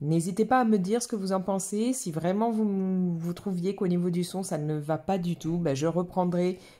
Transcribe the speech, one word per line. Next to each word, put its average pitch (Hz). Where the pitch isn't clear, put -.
N'hésitez 165
pas 254
à 247
me 214
dire 202
ce -
que 240
vous 190
en 190
pensez. 208
Si 185
vraiment 185
vous, 190
vous 170
trouviez 185
qu'au 196
niveau 175
du 175
son, 185
ça 175
ne 151
va 151
pas 190
du 175
tout, 165
ben, 156
je 147
reprendrai 180